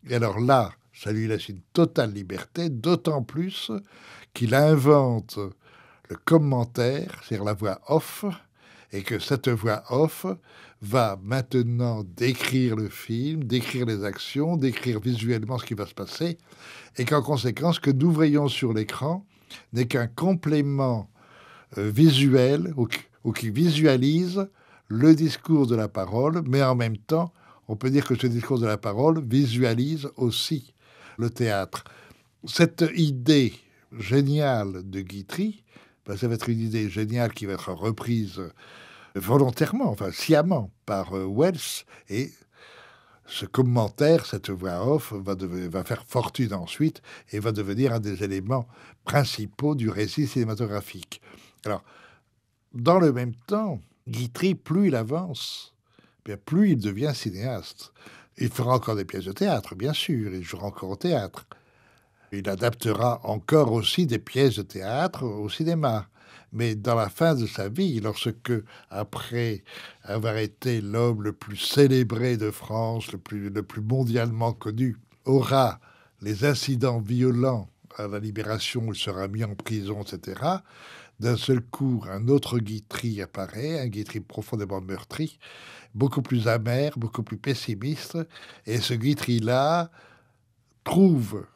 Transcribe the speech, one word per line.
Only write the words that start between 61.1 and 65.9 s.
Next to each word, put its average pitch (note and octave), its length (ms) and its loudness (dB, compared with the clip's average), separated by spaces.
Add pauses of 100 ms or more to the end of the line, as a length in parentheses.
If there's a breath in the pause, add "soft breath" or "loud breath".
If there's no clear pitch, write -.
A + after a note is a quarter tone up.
Il G2+ 160 -6
adaptera A#2 760 0
encore A2+ 480 4
aussi A#2 340 0
des A#2+ 140 0
pièces C3 380 2
de G#2 40 -6
théâtre B2 640 -4
au G#2 260 -6
cinéma. D3+ 580 -2 (460 loud breath)